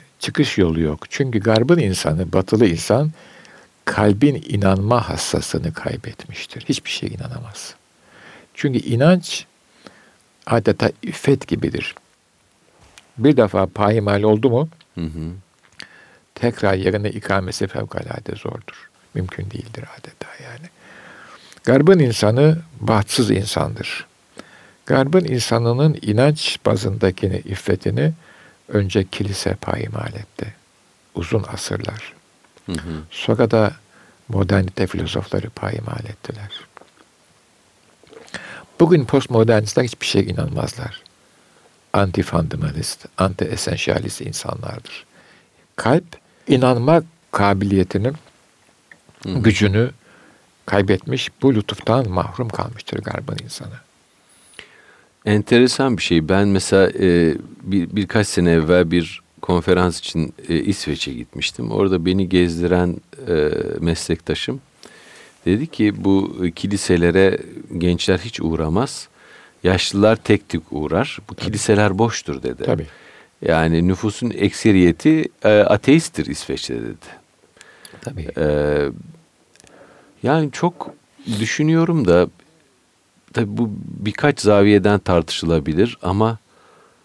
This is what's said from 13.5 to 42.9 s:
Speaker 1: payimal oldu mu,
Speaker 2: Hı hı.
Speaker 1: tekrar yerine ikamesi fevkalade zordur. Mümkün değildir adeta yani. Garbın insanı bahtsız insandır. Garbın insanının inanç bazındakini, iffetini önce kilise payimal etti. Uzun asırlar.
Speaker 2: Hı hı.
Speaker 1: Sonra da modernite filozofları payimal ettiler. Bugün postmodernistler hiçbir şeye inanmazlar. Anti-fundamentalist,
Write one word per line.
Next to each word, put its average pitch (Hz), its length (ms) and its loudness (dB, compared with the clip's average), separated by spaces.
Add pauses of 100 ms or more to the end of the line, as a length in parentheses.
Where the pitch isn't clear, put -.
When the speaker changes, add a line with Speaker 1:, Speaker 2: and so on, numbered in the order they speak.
Speaker 1:
payimal 104 580 2
oldu 107 260 4
mu, 139 200 0 (260)
Speaker 2:
Hı 87 60 -8
hı. 80 280 -8 (1080)
Speaker 1:
tekrar 110 380 0
yerine 98 360 0
ikamesi 98 580 -4
fevkalade - 680 -10
zordur. - 540 -12 (240)
Mümkün 92 380 -8
değildir - 340 -14 (140)
adeta - 280 -18 (160)
yani. 123 260 -18 (920)
Garbın 151 360 6
insanı 135 580 4 (240)
bahtsız 107 500 2
insandır. 101 760 -4 (800)
Garbın 139 400 2
insanının 120 760 2
inanç 131 640 2
bazındakini, 104 800 0
iffetini 101 680 -2 (600)
önce 101 300 0
kilise 98 520 -6
payimal - 580 -6
etti. - 400 -12 (600)
Uzun 98 380 -4
asırlar. - 600 -10 (520)
Speaker 2:
Hı 98 60 -10
hı. 80 400 -10
Speaker 1:
Sonra 113 400 -2
da 110 220 2 (560)
modernite 95 580 0
filozofları - 600 -6
payimal - 600 -8
ettiler. - 400 -16 (2250)
Bugün 165 260 6
postmodernistler 113 800 2
hiçbir - 220 -8
şeye - 200 2
inanmazlar. - 760 -6 (920)
Anti-fundamentalist, 82 1120 -2 (120)